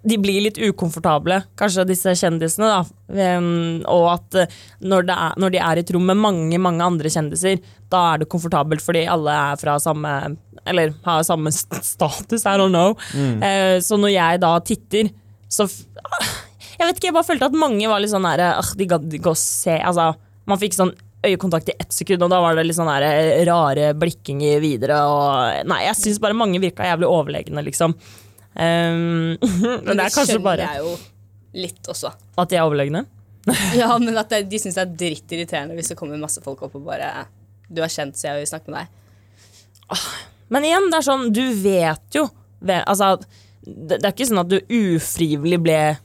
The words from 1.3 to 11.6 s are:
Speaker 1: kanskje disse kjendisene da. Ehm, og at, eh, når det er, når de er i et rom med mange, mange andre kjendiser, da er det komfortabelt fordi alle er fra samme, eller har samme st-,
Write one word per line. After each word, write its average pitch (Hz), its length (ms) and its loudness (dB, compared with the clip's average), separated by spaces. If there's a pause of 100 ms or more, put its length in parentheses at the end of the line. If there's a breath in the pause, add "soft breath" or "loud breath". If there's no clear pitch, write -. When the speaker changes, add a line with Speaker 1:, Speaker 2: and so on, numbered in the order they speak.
Speaker 1:
kanskje 190 300 0
disse 185 300 0
kjendisene 165 540 0
da. 202 80 2 (340)
Ehm, 170 720 0
og 170 280 4
at, - 200 -10
eh, 180 120 4 (340 loud breath)
når 190 260 2
det 180 100 0
er, 165 200 -2
når 190 160 2
de 180 60 2
er 170 180 2
i 170 40 2
et 175 120 -6
rom 180 140 2
med 190 100 4
mange, 175 420 2
mange 175 240 0
andre 160 300 0
kjendiser, 170 480 0 (300 soft breath)
da 170 240 4
er 156 80 -2
det 156 60 -4
komfortabelt 160 520 -2
fordi 165 260 0
alle 156 280 0
er 143 220 0
fra 147 220 -2
samme, 151 580 -4 (280)
eller 165 300 0 (100)
har 160 180 2
samme 160 300 0
st-, - 300 -6